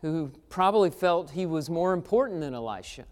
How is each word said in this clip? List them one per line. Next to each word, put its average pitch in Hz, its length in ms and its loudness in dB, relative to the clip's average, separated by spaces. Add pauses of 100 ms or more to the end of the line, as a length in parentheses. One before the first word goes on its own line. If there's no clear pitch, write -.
Who 156 300 -4 (160)
probably 190 420 4
felt 170 400 0
he 180 160 -4
was 160 220 -2
more 170 240 0
important 202 480 0
than 139 140 -6
Elisha. 113 580 -8